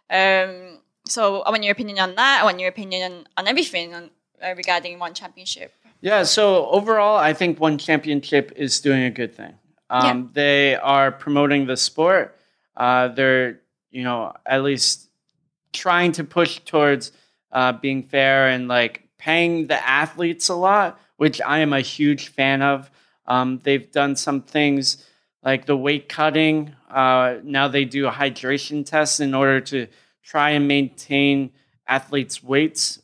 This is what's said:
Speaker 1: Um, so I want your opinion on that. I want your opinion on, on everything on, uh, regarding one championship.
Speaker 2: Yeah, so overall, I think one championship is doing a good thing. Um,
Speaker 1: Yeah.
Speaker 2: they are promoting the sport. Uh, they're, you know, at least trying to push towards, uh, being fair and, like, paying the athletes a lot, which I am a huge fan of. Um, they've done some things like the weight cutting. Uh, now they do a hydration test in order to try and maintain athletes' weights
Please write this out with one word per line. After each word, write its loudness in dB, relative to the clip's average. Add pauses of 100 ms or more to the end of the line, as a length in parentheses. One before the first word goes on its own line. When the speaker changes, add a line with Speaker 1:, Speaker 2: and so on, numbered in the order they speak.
(120)
Speaker 1:
Um, 0 (280)
so -2
I -4
want 0
your 2
opinion -6
on 0
that. 2
I 2
want 0
your -4
opinion -6
on, -20 (100)
on -4
everything -4
on, -20 (320)
uh, -6
regarding -4
one -10
championship. -14 (280)
Speaker 2:
Yeah, 2
so 4
overall, 4
I 4
think -2
one 2
championship 0
is -4
doing 2
a -2
good -8
thing. -20 (360)
Um, 2
Speaker 1:
Yeah. 0 (100)
Speaker 2:
they 2
are 2
promoting 0
the -4
sport. 0 (420)
Uh, 2
they're, 0 (320)
you -10
know, -6 (140)
at 0
least -4 (640)
trying 2
to -6
push -2
towards, 0 (400)
uh, 0
being -6
fair 2
and, -2
like, -2 (140)
paying 0
the -2
athletes -2
a -4
lot, 2 (200)
which 0
I 0
am 2
a 0
huge -2
fan 0
of. 0 (380)
Um, 0
they've -2
done 0
some -4
things -2 (400)
like -2
the 0
weight -2
cutting. 0 (160)
Uh, 2
now 0
they 0
do -4
a -2
hydration -4
test 0
in -2
order 2
to -6 (360)
try 0
and 2
maintain 0 (340)
athletes' -4
weights -2